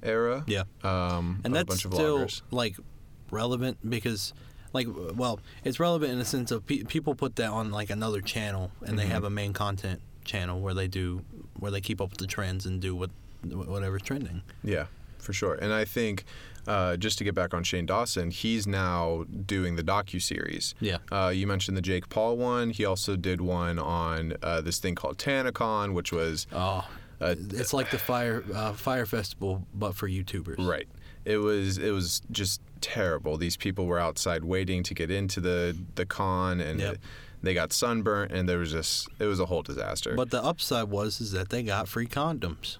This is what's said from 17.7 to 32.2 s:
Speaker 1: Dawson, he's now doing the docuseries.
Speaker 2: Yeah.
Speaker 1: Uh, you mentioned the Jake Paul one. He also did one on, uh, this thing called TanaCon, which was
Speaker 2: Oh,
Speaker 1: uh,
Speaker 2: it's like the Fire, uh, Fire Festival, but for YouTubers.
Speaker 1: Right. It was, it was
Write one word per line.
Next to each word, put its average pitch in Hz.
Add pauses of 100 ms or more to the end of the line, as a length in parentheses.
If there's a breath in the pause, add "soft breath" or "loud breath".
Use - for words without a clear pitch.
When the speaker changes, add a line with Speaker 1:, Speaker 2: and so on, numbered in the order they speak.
Speaker 1:
Dawson, 92
he's 113
now 87 (200)
doing 95
the 85
docuseries. 87
Speaker 2:
Yeah. 95 (140)
Speaker 1:
Uh, 95
you 95
mentioned 95
the 95
Jake 90
Paul 117
one. 123
He 104
also 95
did 90
one 87
on, 82
uh, 82
this 85
thing 90
called 71
TanaCon, 117
which 87
was 82
Speaker 2:
Oh, 92 (340 loud breath)
Speaker 1:
uh, 87 (160)
Speaker 2:
it's 117
like 131
the 123
Fire, 120
uh, 107
Fire 127
Festival, 98
but 101
for 101
YouTubers. 92
Speaker 1:
Right. 78 (360 loud breath)
It 107
was, 101
it 104
was 92